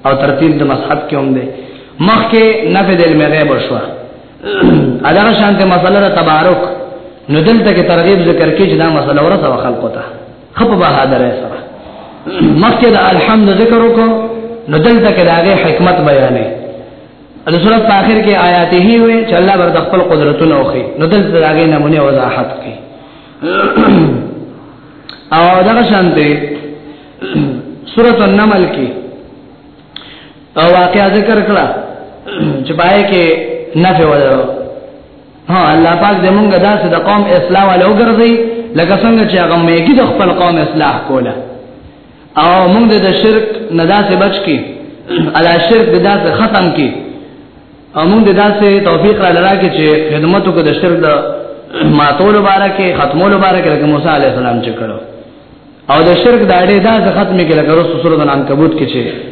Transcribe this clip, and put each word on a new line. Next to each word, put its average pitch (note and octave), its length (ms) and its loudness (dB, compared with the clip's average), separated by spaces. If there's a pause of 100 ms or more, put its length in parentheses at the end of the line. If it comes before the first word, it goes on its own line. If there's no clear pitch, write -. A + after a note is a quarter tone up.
او C3+ 120 0
ترتیب D3 400 0
د C#3+ 100 0
مصحف - 360 -4
کې - 160 -8
هم C3+ 180 -4
دی. B2+ 120 -4 (520)
مخکې A3+ 460 0 (260)
نفي F#3 260 0
د E3+ 60 2
علم D#3 200 2
غیب D3 380 0
شوه. A2+ 220 -6 (720)
<clears throat> D3 560 0
هغه G3+ 260 2
شانته G3+ 320 0
مسله F#3 340 2
ده G3 100 2
تبارک. E3 520 0 (640)
نو D3 140 0
دلته G#3 320 2
کې F3 160 0
ترغیب F3 340 2
ذکر D#3+ 280 0
کې G3 140 0
چې D#3+ 140 0
دا E3 120 0
مسله C#3+ 320 -2
ورته D#3 360 0
خلقو A2+ 320 -4
ته. - 140 -10 (480)
خو - 140 -2
په G#3+ 100 0
بهادر C3+ 460 0
یې A#2+ 120 0
سره. - 260 -10 (580)
<clears throat> E3 460 0
مخکې A#3+ 240 2
د G#3 160 4
الحمد G3 460 2
ذکر A3+ 320 2
وکړو، A3+ 280 2 (560)
نو D3+ 120 -2
دلته A3 340 4
کې F3+ 120 0
د E3+ 60 2
هغې E3+ 280 2
حکمت F3+ 440 0
بیانوي. C3 460 0 (960)
د D#3+ 160 -2
سورت A3 240 2
په G#3+ 100 2
آخر G3+ 260 2
کې G#3 160 0
آیاته F3 420 2
وي A3+ 480 4
چې F3+ 80 -2
الله F#3+ 240 2
بر F3 120 2
د D#3+ 100 0
خپل F3+ 220 0
قدرتونه D3+ 540 2
وښيي. C3 300 -2 (100)
نو D#3 100 -2
دلته F3+ 260 0
د E3 140 2
هغې D#3+ 200 0
نمونې D3+ 340 0
وضاحت C3 540 0
کوي. A2+ 220 -12 (600)
<clears throat> - 2000 -4
او E3 80 4 (180)
دغه A3+ 220 2
شانته E3+ 440 2 (840)
<clears throat> - 840 -8
سورت A#3 280 2
النمل G3+ 440 2
کې C#3+ 220 -6 (1700)
او D#3+ 140 0
واقعا F3+ 400 2
ذکر G#3 320 0
کړه F3 240 0 (1000)
چې E3 100 -8
پای F3+ 300 2
کې F#3+ 200 0 (500)
نفع D#3+ 320 2
ولرو. C3+ 400 2 (1000)
ها، F3+ 140 0 (120)
الله E3 240 2
پاک G3+ 220 0
دې F3+ 120 0
مونږ G#3 260 2
داسې F3+ 320 0
د E3+ 80 0
قوم G3+ 300 0
اصلاح F3+ 400 2
ولا F3+ 220 2
وګرځي، A#3 460 2 (420)
لکه E3+ 200 0
څنګه A3 300 2
چې F#3 120 -2
هغه E3+ 200 0
میږي E3 380 2
د B3 100 4
خپل F#3 260 0
قوم E3+ 260 0
اصلاح D3+ 420 -2
کوله. B2+ 340 -4 (1040)
او D#3 120 2 (180)
مونږ A3 260 4
د F#3+ 180 2
شرک A3 340 2 (260)
نه E3 140 0
داسې G3 300 0
بچ F#3+ 240 0
کی، C#3+ 180 -2 (420)
<clears throat> D3+ 380 -4
الا E3+ 220 2
شرک A3 280 2
د F3 160 2
داسې G3 280 0
ختم G3+ 400 0
کی، C3+ 180 -2 (1040)
او D#3 140 -4
مونږ G#3+ 180 4
د G3+ 80 4
داسې G3+ 540 2
توفیق F#3 360 2
را F3+ 100 2
لرا F#3 240 2
کی F#3+ 140 0
چې D3 160 -2 (220)
خدمتو E3+ 440 0
کو E3 100 0
د D3 120 0
شرک E3+ 260 0
د D#3+ 80 0 (800)
ماتولو F3+ 540 2
باره G3 280 0
کې، F#3+ 260 -2
ختمولو D#3+ 420 0
باره F#3 240 2
کې، E3 80 0
لکه D3 160 0
موسی D3 240 0
علیه C#3 200 0
السلام B2 320 -4
چې A#2 100 -6
کړو. A2 260 -8 (880)
او C#3+ 160 2
د F3 120 4
شرک A#3+ 280 4
د F#3+ 100 2
اډې F3+ 280 2
داسې G3+ 320 2
ختمې F#3 320 0
کې، D#3+ 120 0
لکه D3+ 180 0
رسو E3 260 0
سورۃ D#3+ 220 0
العنکبوت C#3 520 0
کې C#3+ 120 -2
چې B2+ 160 -6 (300)